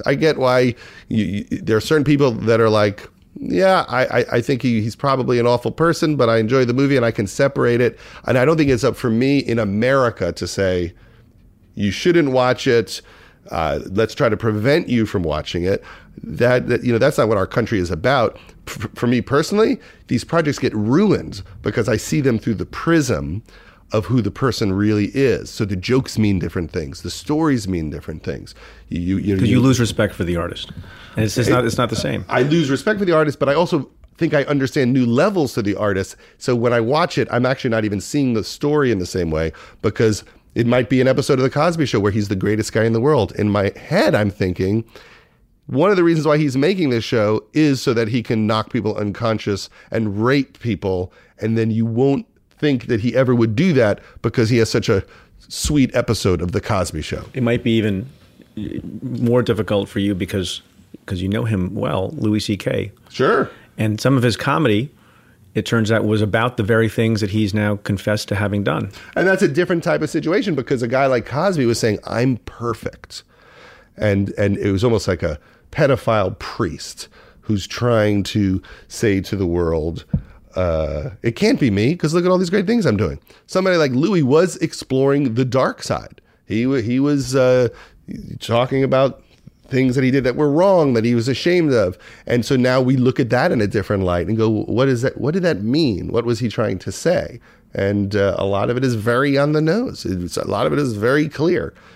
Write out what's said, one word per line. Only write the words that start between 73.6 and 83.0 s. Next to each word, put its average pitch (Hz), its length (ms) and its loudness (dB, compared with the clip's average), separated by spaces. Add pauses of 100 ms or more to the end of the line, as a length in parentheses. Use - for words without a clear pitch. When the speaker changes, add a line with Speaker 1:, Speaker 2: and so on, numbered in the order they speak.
Speaker 1:
And, 101 420 0
and 101 200 2
it 101 140 0
was 98 120 0
almost 117 240 2
like 90 160 -2
a 78 160 -2 (320)
pedophile 113 680 0
priest - 680 -8 (320)
who's 104 280 -2
trying 107 560 0
to 95 380 0 (280)
say 98 320 0
to 101 160 -6
the 92 100 -2
world, 82 560 -2 (520)
uh, 78 560 -2 (100)
"It 117 140 -4
can't 233 240 0
be 139 100 2
me, 107 260 2
'cause 156 180 -2
look 175 120 0
at 180 60 2
all 180 80 2
these 185 100 -2
great 202 160 0
things 220 200 0
I'm 110 120 2
doing." 71 220 -2 (260)